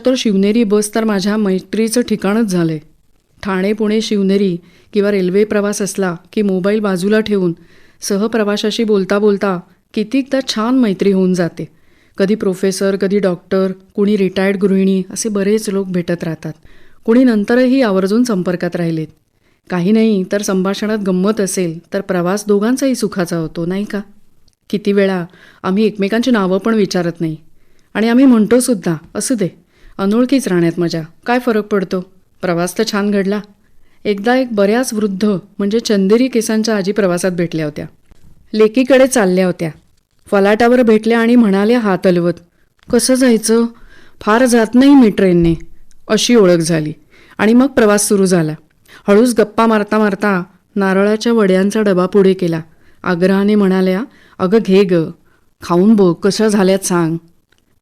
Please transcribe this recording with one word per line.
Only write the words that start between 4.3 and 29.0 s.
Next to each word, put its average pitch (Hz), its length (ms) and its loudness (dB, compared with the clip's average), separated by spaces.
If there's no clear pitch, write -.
किंवा 202 180 0
रेल्वे 196 340 0
प्रवास 208 380 -2
असला 185 340 -4
की 214 100 -2
मोबाईल 202 380 -2
बाजूला 202 400 0
ठेवून 202 320 -2
सहप्रवाशाशी 208 840 -2
बोलता 202 340 0
बोलता 202 420 0
कितीकदा 262 440 -2
छान 233 300 -2
मैत्री 196 340 0
होऊन 185 220 2
जाते. 165 340 -4
कधी 196 160 0
प्रोफेसर, 196 600 -2
कधी 196 220 0
डॉक्टर, 190 540 -2
कुणी 208 220 0
रिटायर्ड 196 400 -2
गृहिणी 190 540 0
असे - 180 -6
बरेच 208 420 -2
लोक 196 160 -4
भेटत 175 380 -4
राहतात. 160 280 -8
कुणी 240 200 4
नंतरही 247 580 2
आवर्जून 196 420 0
संपर्कात 180 520 -4
राहिलेत. 165 320 -4
काही 180 220 0
नाही 220 400 2
तर 208 100 -2
संभाषणात 196 560 -4
गंमत 196 420 -2
असेल 180 380 -4
तर 196 80 -4
प्रवास 185 480 -4
दोघांचाही 240 460 0
सुखाचा 185 420 -4
होतो, 165 300 -6
नाही 190 180 -6
का? 208 160 -8
किती 202 220 -2
वेळा 190 320 0
आम्ही 190 220 0
एकमेकांची 214 460 -2
नावं 196 280 0
पण 226 160 -2
विचारत 175 460 -2
नाही. 160 160 -4
आणि 226 140 0
आम्ही 247 160 4
म्हणतो 233 360 4
सुद्धा, 190 360 -2